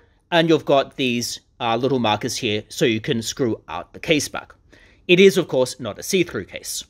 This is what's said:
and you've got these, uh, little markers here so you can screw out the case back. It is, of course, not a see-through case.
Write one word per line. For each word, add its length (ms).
and 160
you've 160
got 320
these, 440
uh, 160
little 220
markers 380
here 320
so 160
you 160
can 220
screw 460
out 240
the 80
case 260
back. 280
It 140
is, 160
of 120
course, 300
not 200
a 40
see-through 440
case. 420